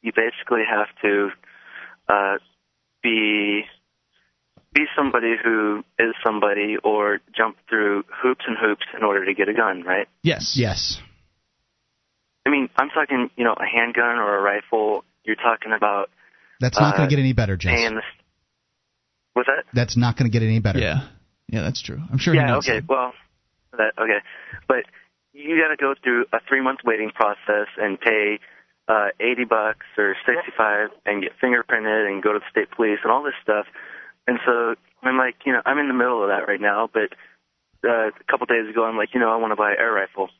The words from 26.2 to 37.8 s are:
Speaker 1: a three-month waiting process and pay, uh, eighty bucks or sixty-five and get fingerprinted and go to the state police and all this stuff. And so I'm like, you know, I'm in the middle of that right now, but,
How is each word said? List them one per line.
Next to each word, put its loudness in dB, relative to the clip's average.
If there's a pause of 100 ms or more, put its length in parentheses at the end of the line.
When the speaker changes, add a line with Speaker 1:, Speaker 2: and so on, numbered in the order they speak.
Speaker 1:
a 0
three-month 0
waiting 0
process 0 (100)
and -2
pay, 2 (480)
uh, 2 (100)
eighty 0
bucks 0 (120)
or 2 (100)
sixty-five 0 (160)
and -2
get -6 (100)
fingerprinted 0
and -6
go 2
to 0
the -12
state -2
police 2
and 2
all 4
this -6
stuff. -2 (600)
And 0
so 2 (300)
I'm 2
like, 0 (100)
you 2
know, 2
I'm 0
in 0
the -2
middle 2
of 0
that 0
right -2
now, 0
but, -2 (760)